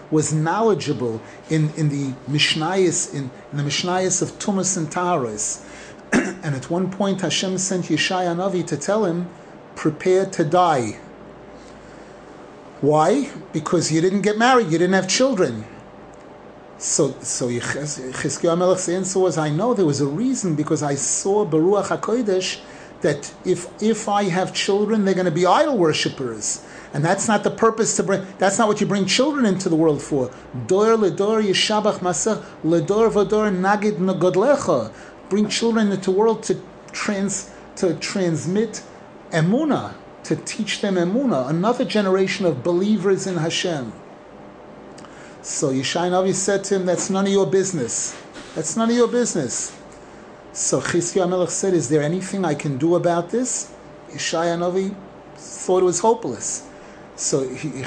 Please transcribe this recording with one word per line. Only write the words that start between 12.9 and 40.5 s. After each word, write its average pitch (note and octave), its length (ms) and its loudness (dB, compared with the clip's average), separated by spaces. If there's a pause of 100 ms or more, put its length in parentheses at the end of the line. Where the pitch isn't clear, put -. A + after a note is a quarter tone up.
Because D3+ 400 0
you D#3+ 80 4
didn't F#3+ 220 2
get G#3 140 0
married, A#3+ 300 6
you D#3+ 100 2
didn't F3+ 160 4
have F#3+ 140 2
children. F3+ 560 2 (1120)
So, - 440 0
so - 260 -4
Yech-, C3 640 -6
Chizkiyahu E3 460 0
Melech's F#3 320 2
answer F#3 300 -2
was, F#3 180 2
"I D#3 120 0
know F#3+ 240 0
there G3 120 2
was C#3 160 2
a D3 40 2
reason, F#3 500 -2
because D3+ 280 -2
I C#3+ 120 0
saw G3+ 500 0
Baruch F3+ 400 2
HaKodesh F#3+ 720 -2 (420)
that D3 320 -2 (120)
if, F3+ 220 0 (140)
if A3 280 0
I G3+ 160 2
have F3 280 0
children, G#3 520 2
they're F#3+ 100 4
gonna F3+ 160 2
be F3 140 2
idol C4 320 4
worshippers. C#3 840 0 (300)
And C#3+ 100 -2
that's F#3+ 240 2
not G#3 160 2
the A3 80 2
purpose A3+ 440 2
to F#3+ 80 0
bring, F#3 240 -2 (100)
that's G3 220 2
not A3+ 80 4
what G#3 140 2
you G3 40 2
bring F#3+ 200 0
children C4+ 400 2
into F#3 240 2
the E3 80 2
world D3+ 240 4
for. C3+ 280 -2 (380)
Dor G#3+ 300 4
ledor G#3 440 2
yishabach G#3 580 2
masach, F3+ 440 -2 (200)
ledor E3+ 460 2
vador G#3 400 2
nagid G3 480 2
nagodlecha." F3+ 920 2 (380)
Bring G#3 180 2
children A3 440 2
into F#3 200 0
the F#3 60 2
world A3 260 2
to - 180 0 (300)
trans-, G3 580 -4 (280)
to E3+ 180 2
transmit F3+ 880 -2 (480)
emunah, F3 640 2 (280)
to - 120 -2
teach - 460 -6